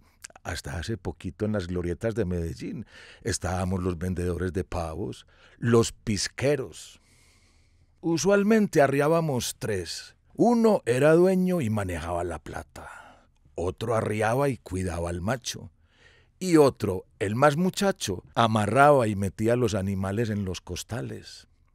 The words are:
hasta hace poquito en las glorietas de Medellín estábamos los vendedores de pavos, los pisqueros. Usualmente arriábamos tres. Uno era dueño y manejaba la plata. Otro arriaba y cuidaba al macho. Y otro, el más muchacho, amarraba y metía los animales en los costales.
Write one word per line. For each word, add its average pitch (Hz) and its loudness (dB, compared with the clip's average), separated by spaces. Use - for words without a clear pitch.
hasta 85 -8
hace 110 -6
poquito - -8
en 107 -2
las 92 -4
glorietas 87 -4
de 107 -2
Medellín 90 -6
estábamos 92 -4
los 90 -2
vendedores 87 -4
de 90 -4
pavos, 85 -8
los 117 4
pisqueros. - -4
Usualmente 196 4
arriábamos 143 0
tres. - -8
Uno 226 4
era 131 4
dueño 180 4
y 110 0
manejaba 87 -4
la 80 -8
plata. - -16
Otro 95 -4
arriaba 110 0
y 123 -2
cuidaba 87 -6
al 87 -6
macho. 110 -8
Y 180 2
otro, 104 4
el 104 -2
más 143 4
muchacho, 185 -2
amarraba 117 4
y 107 -2
metía 101 0
los 120 0
animales 98 -2
en 101 -4
los 92 -6
costales. 110 -12